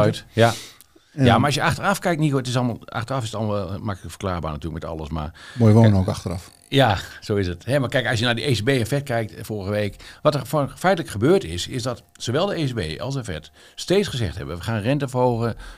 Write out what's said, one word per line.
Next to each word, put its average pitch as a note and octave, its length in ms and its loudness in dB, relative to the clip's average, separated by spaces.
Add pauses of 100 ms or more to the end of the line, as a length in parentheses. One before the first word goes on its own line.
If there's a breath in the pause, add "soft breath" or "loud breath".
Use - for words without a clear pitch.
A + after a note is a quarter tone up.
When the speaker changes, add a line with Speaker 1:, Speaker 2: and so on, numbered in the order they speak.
Speaker 1:
banken. G#2+ 300 0
Speaker 2:
besluit. A2+ 220 4 (580 loud breath)
Ja. D#3+ 60 -6
Speaker 1:
En C3 60 6
Speaker 2:
Ja, G2+ 100 8
maar B2 100 6
als C#3+ 100 2
je C#3+ 80 -2
achteraf F3 360 0
kijkt, E3 220 0
Nico, C#3+ 160 2
het B2+ 100 -2
is A#2+ 100 -2
allemaal, B2 280 0
achteraf B2 380 -4
is A2 80 -8
het G#2 80 -6
allemaal G#2 300 -2 (100)
makkelijk F#2+ 300 -6
verklaarbaar E2+ 420 -4
natuurlijk D#2 320 -8
met E2 100 -8
alles. D#2 160 -8
Maar D#2 240 -6 (240 loud breath)
Speaker 1:
Mooi A2+ 160 8
wonen A2+ 180 8
Speaker 2:
kijk, G2 120 4
Speaker 1:
ook F#2 60 0
achteraf. F2+ 420 -6 (180)
Speaker 2:
Ja, B2 280 4 (240)
zo G#2+ 140 -2
is G2+ 120 0
het. F2 180 -8
Hè, C#3 140 0
maar A#2+ 100 -2
kijk, B2+ 180 0
als A#2 120 0
je A#2+ 60 0
naar A#2+ 100 2
die - 140 -2
E C3+ 40 2
C G2+ 100 -2
B-effect C#3 400 0
kijkt, A#2 320 -4
eh, - 80 -12
vorige G2+ 280 -6
week, G#2 240 -2 (260 loud breath)
wat D3+ 140 2
er B2 100 -6
van, C#3+ 300 -2
feitelijk F3 360 0
gebeurd C#3+ 320 4
is, F2 240 -6
is A#2+ 160 -6
dat A#2+ 200 -8 (100)
zowel C#3+ 320 -2
de G3 160 -4
E D3+ 40 0
C G2+ 320 -4
B - 40 -12
als C3 120 -6
de C3+ 100 -6
FED F#2+ 280 -10 (240 loud breath)
steeds F#3+ 320 0
gezegd G#2+ 300 -4
hebben... C#2+ 200 -8
we F2+ 60 -10
gaan A2+ 160 -2
rente C#3 280 0
verhogen, B2 480 0 (220 loud breath)